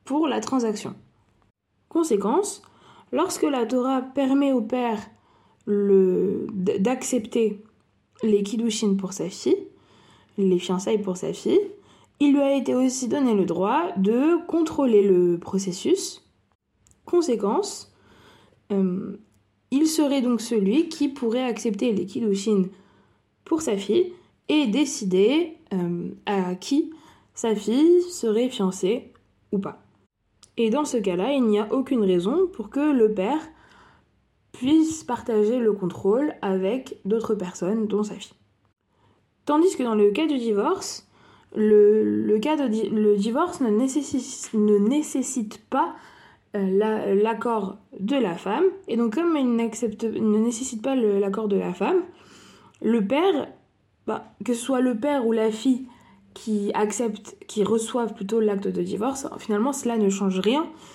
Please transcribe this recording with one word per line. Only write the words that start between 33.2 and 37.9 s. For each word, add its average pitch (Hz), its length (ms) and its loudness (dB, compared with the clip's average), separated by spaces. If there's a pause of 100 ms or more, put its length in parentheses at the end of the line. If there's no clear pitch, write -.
puisse 311 520 2
partager 226 540 0
le 226 160 2
contrôle 202 680 0
avec 190 640 -2
d'autres 220 300 0
personnes, 190 520 -4
dont 208 160 -2